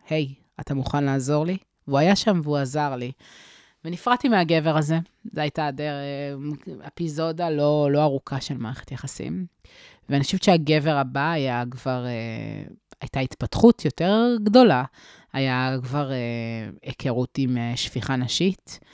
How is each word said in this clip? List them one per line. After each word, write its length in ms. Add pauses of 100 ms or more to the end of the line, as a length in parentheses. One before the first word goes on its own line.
היי, 240 (260)
אתה 140
מוכן 300
לעזור 420
לי?" 120 (300)
והוא 120
היה 160
שם 280
והוא 140
עזר 380
לי. 160 (760)
ונפרדתי 440
מהגבר 480
הזה. 220 (340)
זו 80
הייתה 260
הדר-, 720 (500)
אפיזודה 600
לא, 420
לא 100
ארוכה 400
של 160
מערכת 340
יחסים. 540 (640)
ואני 140
חושבת 200
שהגבר 540
הבא 340
היה 400
כבר, 340
אה, 680 (280)
הייתה 180
התפתחות 680
יותר 580
גדולה. 400 (500)
היה 500
כבר, 280
אה, 60 (640)
היכרות 540
עם, 200
אה, 180
שפיכה 400
נשית, 640 (140)